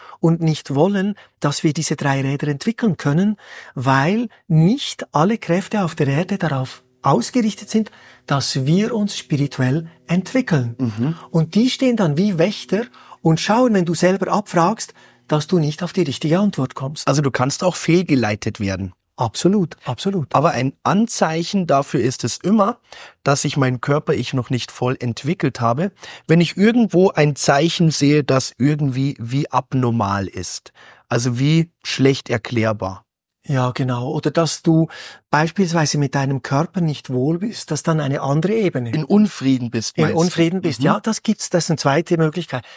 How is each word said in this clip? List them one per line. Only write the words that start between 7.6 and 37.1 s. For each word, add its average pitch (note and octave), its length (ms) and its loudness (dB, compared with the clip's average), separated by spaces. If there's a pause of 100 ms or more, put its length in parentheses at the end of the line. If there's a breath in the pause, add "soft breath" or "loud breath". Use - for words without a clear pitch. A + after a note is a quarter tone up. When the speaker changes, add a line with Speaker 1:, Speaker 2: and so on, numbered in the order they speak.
Speaker 1:
sind, A3 220 -2 (360 loud breath)
dass C#3 380 -2
wir G3+ 300 2
uns G#3 240 -2
spirituell C#3+ 680 -2 (180)
entwickeln. E3+ 720 0
Speaker 2:
Mhm. B2 360 -2 (160 loud breath)
Speaker 1:
Und D#3+ 260 0
die A#3+ 120 4
stehen B3 280 0
dann D#3 200 0
wie F#3+ 220 0
Wächter G3+ 460 0 (380 loud breath)
und D#3+ 160 4
schauen, A3+ 360 2
wenn F#3 100 2
du E3 100 -2
selber F#3+ 380 0
abfragst, F3+ 600 0 (340 soft breath)
dass D3+ 180 0
du F3+ 120 2
nicht D3+ 240 0
auf E3+ 100 -6
die F#3 100 0
richtige D#3 360 0
Antwort F#3+ 360 0
kommst. C#3 320 -8
Speaker 2:
Also D3 140 2
du C#3 100 2
kannst C3 320 -2
auch F3+ 140 0
fehlgeleitet C3 840 0
werden. F#2+ 340 -4 (220)
Speaker 1:
Absolut, E3+ 680 0
absolut. E3+ 480 -4
Speaker 2:
Aber C#3+ 200 2
ein C3 220 -2 (100)
Anzeichen E3+ 800 0
dafür C#3 340 0
ist B2+ 220 -2
es B2 160 -4
immer, G#3 400 0 (460 loud breath)
dass C#3 200 2
ich D3+ 120 -2
meinen B2+ 240 0
Körper-Ich C#3+ 520 -2
noch C3 160 -4
nicht B2 220 -4
voll B2+ 300 -2
entwickelt C3+ 600 -4
habe, B2 300 0 (380 loud breath)
wenn E3 120 6
ich - 160 0
irgendwo G3 540 4
ein D3 240 2
Zeichen D#3+ 560 2
sehe, C#3+ 320 4
das C3 360 0
irgendwie C#3 600 0
wie C3 320 -4
abnormal A#2 800 0
ist. - 440 -12 (360 loud breath)
Also B2 300 0
wie D#3+ 340 2 (100)
schlecht - 480 2
erklärbar. A2 760 -2 (400)
Speaker 1:
Ja, B2+ 280 0
genau. B2+ 400 -4
Oder D3+ 180 -2
dass E3 320 -2
du D#3+ 260 4 (420 loud breath)
beispielsweise D#3+ 680 0
mit C#3+ 160 0
deinem C#3 280 -2
Körper D#3+ 380 -2
nicht D3+ 300 -4